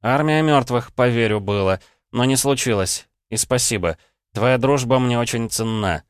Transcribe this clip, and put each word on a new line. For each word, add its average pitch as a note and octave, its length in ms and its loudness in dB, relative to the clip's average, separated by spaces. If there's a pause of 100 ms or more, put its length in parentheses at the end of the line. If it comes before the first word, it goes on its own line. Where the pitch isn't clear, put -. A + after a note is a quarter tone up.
Армия D3+ 400 2
мертвых, B2+ 520 0
поверю, A#2 460 2
было, G2 400 0 (320)
но B2 140 0
не C3+ 100 2
случилось. B2+ 720 -2 (220)
И A2 80 -6
спасибо. G2+ 600 -2 (360)
Твоя B2 240 2
дружба C3 420 2
мне B2 180 0
очень A#2 320 -4
ценна, — G#2+ 600 -2